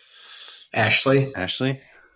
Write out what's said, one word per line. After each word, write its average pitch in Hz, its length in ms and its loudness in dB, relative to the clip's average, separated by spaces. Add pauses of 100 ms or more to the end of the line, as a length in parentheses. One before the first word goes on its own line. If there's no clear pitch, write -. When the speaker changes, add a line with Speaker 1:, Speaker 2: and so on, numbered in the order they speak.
(720)
Speaker 1:
Ashley? 135 600 2
Speaker 2:
Ashley? 131 460 -4 (360)